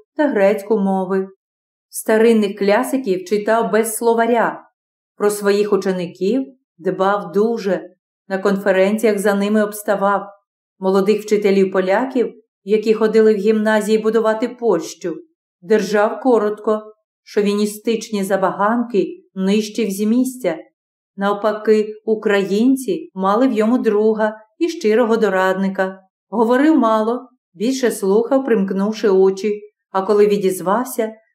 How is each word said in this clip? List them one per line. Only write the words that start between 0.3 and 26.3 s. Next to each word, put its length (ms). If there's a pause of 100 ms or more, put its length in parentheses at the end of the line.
мови. 500 (600)
Старинних 720
клясиків 680
читав 480
без 220
словаря. 680 (540)
Про 140
своїх 420
учеників 680 (360)
дбав 540
дуже. 560 (400)
На 100
конференціях 800
за 160
ними 300
обставав. 600 (520)
Молодих 440
вчителів 500
поляків, 600 (320)
які 300
ходили 400
в 20
гімназії 640
будувати 500
Польщу, 680 (440)
держав 600
коротко, 640 (400)
шовіністичні 1000
забаганки 840 (280)
нищив 560
з 100
місця. 580 (580)
Навпаки, 800 (100)
українці 1120
мали 340
в 40
йому 260
друга 580 (220)
і 100
щирого 480
дорадника. 840 (280)
Говорив 500